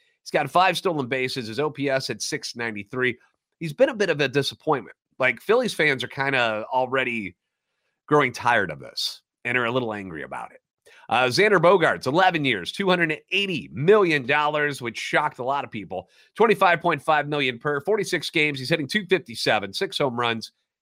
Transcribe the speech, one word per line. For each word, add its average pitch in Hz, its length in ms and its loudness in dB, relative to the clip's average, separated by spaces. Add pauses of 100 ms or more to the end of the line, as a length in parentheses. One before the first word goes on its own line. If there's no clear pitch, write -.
(220)
He's - 80 -18
got 151 200 0
five 180 280 4
stolen 151 280 -2
bases, 127 420 -4
his 113 120 -6
O 151 80 0
P 139 220 -4
S 135 200 0
at 110 120 -6
six - 340 -8
ninety-three. 117 600 -4 (400)
He's 165 140 -8
been 254 160 4
a 269 60 -4
bit 202 140 -2
of 151 120 0
a 139 80 2
disappointment. 131 680 -2 (220)
Like, 127 220 0
Phillies 226 340 2
fans 139 300 0
are 120 40 -6
kinda 120 640 0
already 123 640 -2 (720)
growing 147 260 4
tired 113 380 2
of 73 80 -10
this - 420 -8 (240)
and 123 140 -4
are 120 60 -4
a 117 60 -2
little 123 220 -2
angry 92 300 -10
about - 300 -12
it. - 80 -20 (480)
Uh, 123 160 2
Xander 180 340 4
Bogaerts, 160 480 4
eleven 170 380 2
years, 104 260 -2
two 196 200 -4
hundred 170 280 0 (120)
eighty 185 420 -4
million 156 540 4
dollars, 147 560 0
which 117 160 -6
shocked 151 400 -2
a 123 60 -6
lot 135 200 -2
of 117 60 -14
people. 92 400 -10 (240)
Twenty-five 190 480 4
point 160 200 0
five 147 240 2
million 139 320 -2
per, 147 220 -2
forty-six 190 480 -2
games. 151 300 -2
He's 127 100 -8
hitting 156 180 -2
two 202 200 -4
fifty-seven, 113 640 0
six - 240 -6
home 123 240 -2
runs, 117 320 -4 (300)